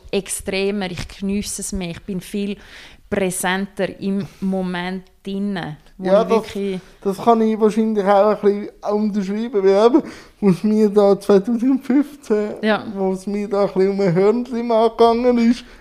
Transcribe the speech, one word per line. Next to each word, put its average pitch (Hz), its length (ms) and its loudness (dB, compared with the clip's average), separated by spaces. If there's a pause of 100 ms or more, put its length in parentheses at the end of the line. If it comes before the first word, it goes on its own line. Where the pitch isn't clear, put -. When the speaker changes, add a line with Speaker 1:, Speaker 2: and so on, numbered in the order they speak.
(100)
Speaker 1:
extremer, 196 800 -4
ich 147 180 -8
geniesse 196 540 -6
es - 100 -10
mehr, 180 180 -6
ich - 120 -14
bin 185 180 -8
viel 202 360 -6 (520)
präsenter 190 920 -4
im 196 260 -4 (140)
Moment 185 640 -4 (180)
drin, 196 540 -6 (220)
wo 185 100 -6
Speaker 2:
Ja, 202 140 4
Speaker 1:
ich 185 60 -4
Speaker 2:
das, 226 80 2
Speaker 1:
wirklich 196 440 -4 (220)
Speaker 2:
das 196 200 -4
kann 233 200 4
ich 220 180 0
wahrscheinlich 220 460 0
auch 208 240 6
ein 202 100 0
bisschen 208 280 0 (220)
unterschreiben, 208 720 -2
weil 196 240 6
eben, 269 160 4 (380)
wo 208 100 2
es 170 140 0
mir 214 240 2
da 202 320 4
zweitausendfünfzehn, 226 1400 0
Speaker 1:
Ja. 214 220 0 (100)
Speaker 2:
wo 190 180 0
es 185 140 -8
mir 202 220 -4
da 202 180 0
ein - 20 -
bisschen 190 220 2
um 196 100 -2
ein 185 140 2
Hörnchen 233 520 0
mal 226 240 4
gegangen 233 480 4
ist, 233 240 2 (180)